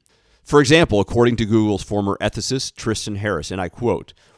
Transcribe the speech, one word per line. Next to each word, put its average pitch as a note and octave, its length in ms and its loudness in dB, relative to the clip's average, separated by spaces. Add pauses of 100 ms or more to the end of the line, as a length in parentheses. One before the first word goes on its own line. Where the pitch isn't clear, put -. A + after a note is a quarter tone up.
(440)
For D3 160 4
example, D3 400 4
according A#2+ 380 2
to A2+ 80 -2
Google's G#2+ 360 2
former G2+ 400 -4
ethicist, A#2 540 -6
Tristan G#2+ 400 -6
Harris, G2 340 -4
and F#2+ 100 -8
I F2+ 80 -6
quote, - 460 -4 (240)